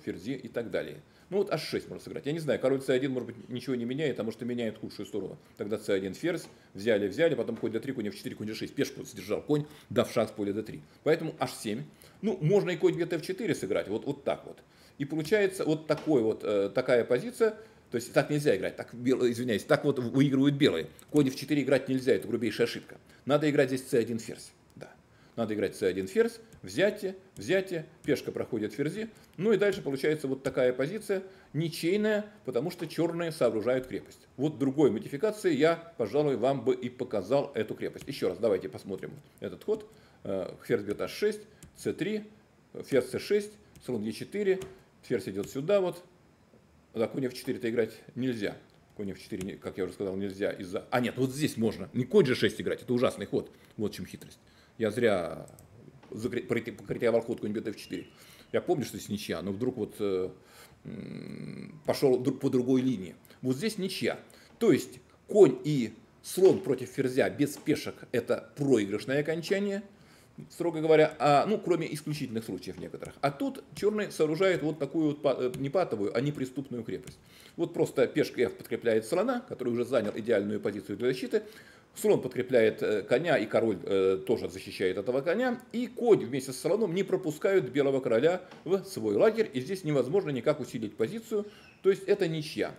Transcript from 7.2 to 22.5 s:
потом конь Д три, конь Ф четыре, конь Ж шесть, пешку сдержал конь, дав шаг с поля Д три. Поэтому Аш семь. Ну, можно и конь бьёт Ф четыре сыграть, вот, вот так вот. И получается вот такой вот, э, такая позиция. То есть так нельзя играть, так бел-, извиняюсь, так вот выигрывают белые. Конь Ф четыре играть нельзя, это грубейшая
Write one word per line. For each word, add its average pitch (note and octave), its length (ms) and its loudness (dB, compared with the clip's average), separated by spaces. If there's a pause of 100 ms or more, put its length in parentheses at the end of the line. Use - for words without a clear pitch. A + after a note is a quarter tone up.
потом A2+ 200 -2
конь A2 160 -2
Д A2 80 -2
три, C3+ 140 -6
конь G#2+ 140 -4
Ф G2 100 -8
четыре, - 180 -10
конь G#2+ 140 -8
Ж A2 60 -6
шесть, - 180 -8
пешку - 320 -2
сдержал F#2+ 360 -6
конь, D3+ 240 0 (240)
дав A2 220 2
шаг A2 160 2
с - 40 -10
поля G2+ 200 -4
Д G#2 100 -2
три. - 200 -10 (220)
Поэтому D#3+ 360 2
Аш B2+ 140 -4
семь. A2+ 300 -6 (380)
Ну, G#3 200 -2
можно E3+ 300 4
и F3 40 -2
конь E3 200 4
бьёт E3+ 180 -2
Ф D#3+ 80 -2
четыре F#3 340 -2
сыграть, F#2 320 -2
вот, G#2+ 180 -4
вот C#3+ 200 -6
так D#2+ 200 -2
вот. - 120 -16 (400)
И C#3+ 80 -4
получается D#3+ 580 2
вот D#3 240 0
такой D3+ 340 4
вот, G#2+ 220 2
э, G2+ 320 2
такая B2 300 4
позиция. G#3+ 500 2 (360)
То - 40 -2
есть A2+ 180 -4
так C#3 160 4
нельзя D3 260 4
играть, F2+ 200 -2
так - 180 -10
бел-, B2 360 2
извиняюсь, A#2 340 0
так - 220 2
вот C#3 140 2
выигрывают C3+ 560 4
белые. F#2 320 4 (240)
Конь C#3+ 180 4
Ф B2+ 60 -6
четыре D3+ 260 -2
играть C3 260 2
нельзя, C3 260 2
это F#2+ 140 0
грубейшая A2+ 400 0